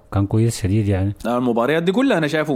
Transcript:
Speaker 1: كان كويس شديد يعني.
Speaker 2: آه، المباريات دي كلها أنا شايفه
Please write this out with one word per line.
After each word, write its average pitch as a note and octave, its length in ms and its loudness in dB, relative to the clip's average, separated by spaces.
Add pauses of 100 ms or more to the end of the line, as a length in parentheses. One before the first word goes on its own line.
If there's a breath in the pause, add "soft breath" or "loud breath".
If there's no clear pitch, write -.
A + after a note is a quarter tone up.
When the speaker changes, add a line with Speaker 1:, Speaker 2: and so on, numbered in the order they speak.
(120)
Speaker 1:
كان G2 140 0
كويس A2+ 360 0
شديد G2+ 260 0
يعني. G2 260 0 (120)
Speaker 2:
آه، A#2 120 -2
المباريات B2 460 0
دي F#3 80 0
كلها A#3+ 260 2
أنا D#3 100 0
شايفه D3+ 280 -2